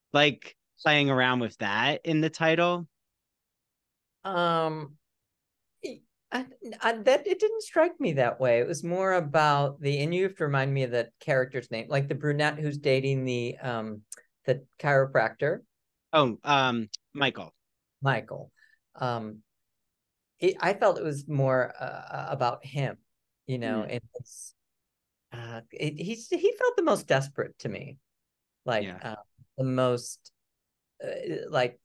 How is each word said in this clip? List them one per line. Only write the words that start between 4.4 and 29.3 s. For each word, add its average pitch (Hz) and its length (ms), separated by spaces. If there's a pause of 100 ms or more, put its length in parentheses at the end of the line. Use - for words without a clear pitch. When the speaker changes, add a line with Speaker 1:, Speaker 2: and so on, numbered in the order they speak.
Speaker 2:
e-, 254 160 (320)
I, 254 140 (360)
I, 233 120
that, 247 340
it 359 120
didn't 427 240
strike 339 360
me 208 140
that 127 260
way. 120 200
It 123 80
was 156 160
more 185 300
about 147 680
the, 143 180
and 160 160
you 185 80
have 190 120
to 165 100
remind 139 280
me 135 100
of 120 80
the 120 180 (100)
character's 131 520
name, 113 180
like, 139 180
the 143 80
brunette 147 440
who's 147 180
dating 135 480
the, 123 320
um, 110 440 (440)
the 135 180 (160)
chiropractor. 139 800 (540)
Speaker 1:
Oh, 135 300
um, 127 460 (240)
Michael. 131 400 (480)
Speaker 2:
Michael. 113 500 (440)
Um, 110 440 (1000)
it, 180 220
I 180 120
felt 208 240
it 214 60
was 143 240
more, 135 500
uh, - 520
about 131 360
him, 139 320 (480)
you 127 120
know, 110 260
Speaker 1:
Hmm. - 60
Speaker 2:
and 120 120 (140)
it's, - 400 (760)
uh, 117 280 (100)
it, 151 280
he's, 220 300
he 381 280
felt 494 200
the 359 60
most 294 240
desperate - 520
to - 100
me, 101 280 (680)
like, 110 200
Speaker 1:
Yeah. 92 160
Speaker 2:
uh, 110 140 (420)